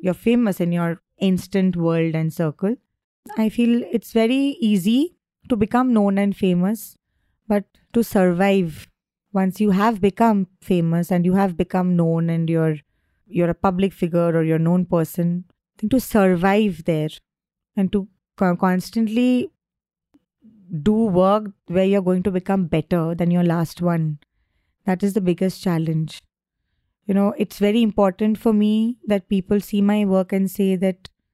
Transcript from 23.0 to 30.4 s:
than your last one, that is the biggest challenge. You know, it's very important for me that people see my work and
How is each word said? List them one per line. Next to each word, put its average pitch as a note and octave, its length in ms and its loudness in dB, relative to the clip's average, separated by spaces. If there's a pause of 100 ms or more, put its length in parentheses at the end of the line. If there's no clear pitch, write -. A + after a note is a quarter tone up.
than F3 160 0
your F3 120 2
last E3+ 380 -2
one, D#3+ 380 -2 (640)
that F#3 180 -2
is G3 100 -2
the G#3 80 0
biggest F3+ 400 -2
challenge. D#3+ 600 -2 (840)
You G3 80 -2
know, G3+ 240 2
it's - 220 -6
very G#3 220 2
important G#3 560 0
for A3+ 160 0
me G#3+ 440 0 (100)
that G3+ 220 -2
people G3+ 300 0
see G3+ 220 -4
my G#3 240 2
work F#3+ 280 0
and F#3+ 160 0